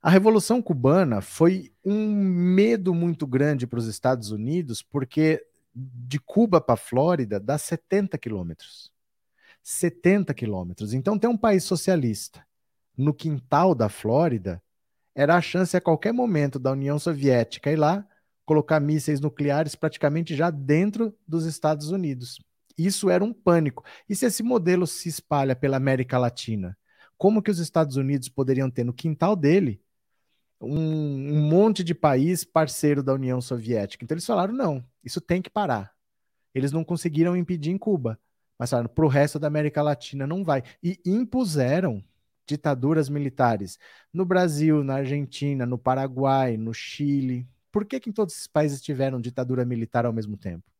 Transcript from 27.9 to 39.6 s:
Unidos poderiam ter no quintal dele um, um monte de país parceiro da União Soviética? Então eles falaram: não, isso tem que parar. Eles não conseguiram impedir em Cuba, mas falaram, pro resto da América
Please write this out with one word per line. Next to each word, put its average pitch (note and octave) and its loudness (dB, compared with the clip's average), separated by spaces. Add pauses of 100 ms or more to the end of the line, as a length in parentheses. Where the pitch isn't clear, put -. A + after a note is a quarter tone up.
Unidos C3+ 0
poderiam C3 0
ter B2 -4
no A#2+ -4
quintal E3 0
dele D3+ 2 (760)
um, C3+ -6
um D3+ -2
monte F#3+ 4
de E3 -2
país D3+ 2
parceiro D3 0
da C3+ 0
União B2+ -2
Soviética? A#2 -4
Então D#3 -4
eles E3+ -8
falaram: G3+ 0
não, D#3+ -4 (180)
isso B2+ -8
tem F3+ -2
que - -12
parar. B2+ -2 (600)
Eles C3+ -2
não D#3+ -2
conseguiram E3+ 0
impedir E3+ -2
em F#3+ -2
Cuba, C3+ -2 (400)
mas B2 -4
falaram, A#2+ 0
pro D#3 2
resto C#3+ 2
da D3+ -4
América D3+ 0